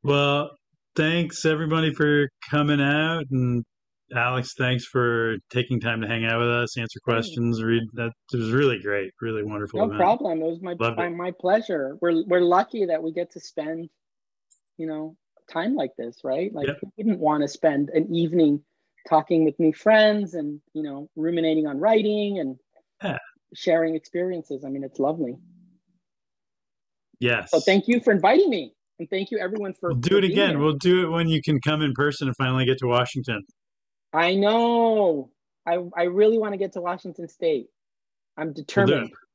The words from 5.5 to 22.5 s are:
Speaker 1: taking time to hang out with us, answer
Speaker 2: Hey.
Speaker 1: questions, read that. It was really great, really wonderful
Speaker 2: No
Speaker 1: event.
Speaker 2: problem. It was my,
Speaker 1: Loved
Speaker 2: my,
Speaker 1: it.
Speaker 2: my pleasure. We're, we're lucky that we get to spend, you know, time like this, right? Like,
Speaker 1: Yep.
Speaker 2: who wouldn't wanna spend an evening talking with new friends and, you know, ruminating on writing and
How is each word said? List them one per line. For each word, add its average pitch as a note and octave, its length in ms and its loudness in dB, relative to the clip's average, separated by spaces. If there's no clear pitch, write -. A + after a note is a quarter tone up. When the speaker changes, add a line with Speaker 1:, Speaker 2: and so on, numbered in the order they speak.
Speaker 1:
taking B2 300 -2
time A2+ 220 0
to G#2 60 -6
hang A2+ 180 -2
out A2+ 140 0
with A#2+ 80 2
us, A#2+ 300 -2
answer A2+ 280 -8
Speaker 2:
Hey. A#2+ 80 2
Speaker 1:
questions, A#2 480 -2
read A2+ 220 0
that. A#2 180 -6
It C3 60 -2
was A2+ 140 -2
really B2+ 300 2
great, G2+ 380 -4
really A2 240 -4
wonderful G#2+ 360 -6
Speaker 2:
No A3 60 4
Speaker 1:
event. G#3 140 -4
Speaker 2:
problem. F#3+ 420 2
It D#3+ 40 -2
was E3+ 160 -4
my, F3 160 -8
Speaker 1:
Loved A#2 200 0
Speaker 2:
my, F3 80 -2
Speaker 1:
it. F3 100 -4
Speaker 2:
my F3 240 -6
pleasure. F3+ 600 0
We're, E3 260 2
we're F3+ 140 4
lucky F3+ 460 2
that D#3+ 160 -2
we D#3+ 100 -6
get F3 200 -6
to E3 80 -18
spend, D#3+ 500 -10
you D#3+ 100 -6
know, D#3 280 -8
time G3+ 240 -2
like C#3 200 -4
this, A#2+ 280 -12
right? D#3+ 280 -4
Like, D3 160 -4
Speaker 1:
Yep. C#3+ 140 -6
Speaker 2:
who - 160 -14
wouldn't G#3 220 -2
wanna D3+ 280 2
spend C#3+ 420 0
an E3 240 0
evening D#3+ 480 2
talking D#3+ 360 2
with D3+ 160 0
new D#3 120 4
friends G#3 640 4
and, D3 260 -8
you D#3 80 -4
know, C#3+ 340 -10
ruminating D#3+ 520 0
on C#3 100 -6
writing G#3 640 2
and C3 180 -6